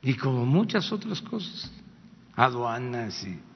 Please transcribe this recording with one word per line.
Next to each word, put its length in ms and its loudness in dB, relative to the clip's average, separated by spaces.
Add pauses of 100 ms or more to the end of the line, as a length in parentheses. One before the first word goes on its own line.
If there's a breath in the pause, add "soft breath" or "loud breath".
y 100 2
como 320 2
muchas 460 4
otras 300 -4
cosas, 500 -8 (640)
aduanas 880 0
y 160 -8 (160)